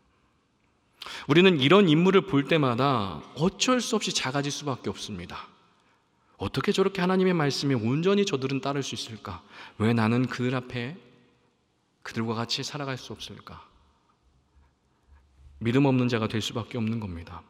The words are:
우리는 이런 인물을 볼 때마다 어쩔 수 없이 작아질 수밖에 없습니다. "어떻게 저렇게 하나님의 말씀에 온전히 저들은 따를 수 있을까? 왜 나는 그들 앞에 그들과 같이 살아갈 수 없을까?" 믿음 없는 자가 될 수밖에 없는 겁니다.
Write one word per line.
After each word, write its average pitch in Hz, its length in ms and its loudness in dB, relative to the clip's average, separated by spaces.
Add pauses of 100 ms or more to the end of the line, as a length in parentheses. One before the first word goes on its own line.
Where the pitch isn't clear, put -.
(1300)
우리는 170 320 6
이런 170 300 8
인물을 180 320 6
볼 143 240 0
때마다 123 760 0 (140)
어쩔 208 460 0
수 - 140 -2
없이 202 180 -4
작아질 143 380 -2
수밖에 135 380 -6
없습니다. - 580 -10 (920)
"어떻게 - 340 -4
저렇게 190 300 0
하나님의 185 320 4
말씀에 143 400 0
온전히 165 520 2
저들은 135 360 -4
따를 143 220 -4
수 - 120 -10
있을까? 107 480 -12 (340)
왜 113 140 2
나는 117 360 2
그들 123 280 -4
앞에 127 400 -8 (1080)
그들과 113 320 -6
같이 117 280 -4
살아갈 135 340 -8
수 - 140 -16
없을까?" - 560 -16 (1900)
믿음 120 260 2
없는 131 220 4
자가 110 220 0
될 110 120 -4
수밖에 117 360 -6
없는 113 240 -2
겁니다. 87 480 -12